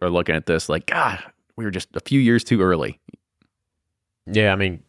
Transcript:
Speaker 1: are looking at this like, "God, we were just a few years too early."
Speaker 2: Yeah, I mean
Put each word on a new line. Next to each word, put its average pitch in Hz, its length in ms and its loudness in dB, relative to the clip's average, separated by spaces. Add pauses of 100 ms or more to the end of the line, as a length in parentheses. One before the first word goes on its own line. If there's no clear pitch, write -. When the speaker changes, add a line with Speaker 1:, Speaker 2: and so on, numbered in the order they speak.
Speaker 1:
are 90 80 0
looking 87 260 0
at 78 100 -4
this 82 240 0
like, 78 180 -2
"God, 104 360 -2 (320)
we 117 100 -8
were 104 60 -4
just 90 240 -8
a - 60 -6
few 139 180 0
years 120 240 4
too 110 180 0
early." 87 380 0 (1300)
Speaker 2:
Yeah, 104 260 2
I - 20 2
mean 95 340 -2